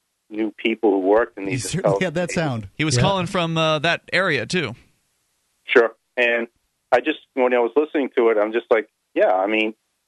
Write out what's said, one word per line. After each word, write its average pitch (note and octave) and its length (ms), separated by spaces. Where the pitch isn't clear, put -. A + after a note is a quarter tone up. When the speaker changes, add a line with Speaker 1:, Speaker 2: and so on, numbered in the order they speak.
Speaker 1:
knew G#2+ 260
people A2 340
who G2 100
worked G#2+ 360
in G2 80
Speaker 2:
He G2 60
Speaker 1:
these F#2 200
Speaker 2:
certainly D3 340
had D#3+ 100
that F3 160
Speaker 1:
intelligence - 40
Speaker 2:
sound. B2+ 420
Speaker 3:
He D3+ 80
was D3 120
Speaker 4:
Yeah. A#2+ 60
Speaker 3:
calling F#3+ 240
from, E3 320
uh, D#3+ 220
that D#3+ 220
area, D#3 340
too. C#3 280
Speaker 1:
Sure. A#2 280
And A#2 320
I B2 100
just, D3+ 180
when B2+ 200
I B2 40
was A#2 180
listening D3+ 400
to A#2 140
it, G#2+ 80
I'm A2 140
just A#2 180
like, A2 180
yeah, F3+ 180
I F#2+ 140
mean, A2 280